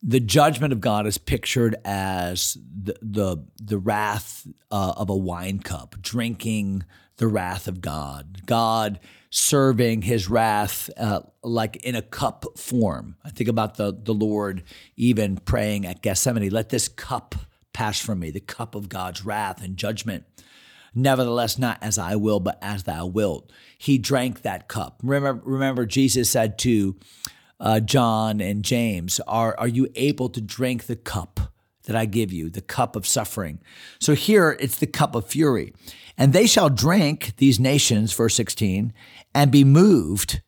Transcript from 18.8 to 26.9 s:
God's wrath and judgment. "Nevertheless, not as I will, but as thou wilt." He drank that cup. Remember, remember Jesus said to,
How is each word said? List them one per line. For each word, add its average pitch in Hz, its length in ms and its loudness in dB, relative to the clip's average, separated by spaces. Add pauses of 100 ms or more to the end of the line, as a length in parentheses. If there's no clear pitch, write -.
God's 92 340 -8
wrath 104 380 -6
and 92 160 -10
judgment. 104 460 -6 (680)
"Nevertheless, 120 640 2
not 123 220 -2
as 107 160 -4
I 98 200 -2
will, 104 240 2
but 92 200 -4
as 98 220 -8
thou 82 240 -6
wilt." 92 440 -2 (280)
He 143 180 2
drank 127 460 -2
that 95 260 -8
cup. - 340 -8
Remember, 139 420 -2
remember 135 420 -2
Jesus 127 420 2
said 113 300 0
to, 101 380 2 (640)